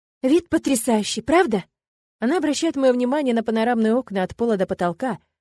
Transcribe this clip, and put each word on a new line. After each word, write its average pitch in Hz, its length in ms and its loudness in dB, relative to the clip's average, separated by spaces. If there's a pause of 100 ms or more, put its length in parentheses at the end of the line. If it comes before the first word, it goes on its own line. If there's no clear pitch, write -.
(220)
"Вид 302 260 2
потрясающий, 233 720 0
правда?" 269 420 2 (560)
Она 269 180 0
обращает 311 380 -2
мое 262 160 4
внимание 247 420 0
на 226 80 0
панорамные 226 520 0
окна 202 280 -2
от - 140 -6
пола 233 200 0
до 185 100 0
потолка, 180 520 -4 (220)